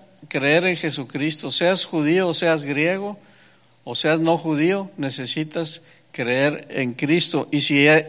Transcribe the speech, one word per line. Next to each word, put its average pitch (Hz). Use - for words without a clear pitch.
creer 151
en 180
Jesucristo, 147
seas 180
judío 185
o 170
seas 160
griego, 180
o 120
seas 156
no 165
judío, 165
necesitas 151
creer 135
en 123
Cristo. 151
Y 147
si, 143